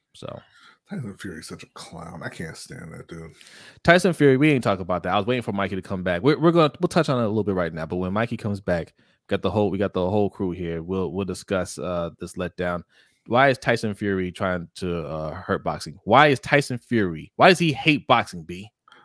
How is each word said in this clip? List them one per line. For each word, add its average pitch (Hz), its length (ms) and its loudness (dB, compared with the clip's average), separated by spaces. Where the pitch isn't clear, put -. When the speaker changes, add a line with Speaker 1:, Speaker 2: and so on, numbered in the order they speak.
Speaker 1:
So - 240 -14
Speaker 2:
Tyson 117 280 -10
Fury's 85 300 -14
such 85 140 -14
a - 140 -20
clown. - 480 -14
I - 60 -8
can't 80 280 -12
stand - 360 -16
that - 140 -18
dude. 82 260 -16
Speaker 1:
Tyson 175 300 6
Fury, 139 220 8
we 147 140 6
ain't 131 140 2
talk 98 160 0
about 95 240 -4
that. 90 100 -2
I 101 40 4
was 101 100 0
waiting 123 160 0
for - 80 -6
Mikey 98 240 -2
to 92 80 -6
come 95 180 -6
back. 90 220 -2
We're, 143 160 4
we're 165 120 4
gonna, 165 300 4
we'll 175 60 0
touch 165 200 0
on 127 140 0
it 117 40 0
a - 20 0
little 107 160 0
bit 101 120 0
right 87 180 0
now. 80 120 -6
But 85 120 -4
when 92 160 -2
Mikey 113 240 -2
comes 101 240 -4
back, 85 340 -4
got 98 160 -4
the 95 80 0
whole, 104 180 2
we 90 80 -4
got 95 160 -2
the 90 160 0
whole 101 220 2
crew 92 200 -4
here. 85 300 -6
We'll, 92 300 -4
we'll 95 140 -4
discuss, 90 520 -4
uh, 87 320 -4
this 87 140 -12
letdown. 87 480 -4
Why 127 220 4
is 127 100 0
Tyson 113 340 0
Fury 95 380 -2
trying 90 360 -4
to, 85 300 -4
uh, 78 260 -6
hurt 92 300 -4
boxing? 78 420 -6
Why 131 240 8
is 135 100 2
Tyson 131 400 0
Fury? 92 560 -2
Why 156 140 8
does 180 100 6
he 165 120 2
hate 143 360 0
boxing, 107 360 2
B? 90 280 -14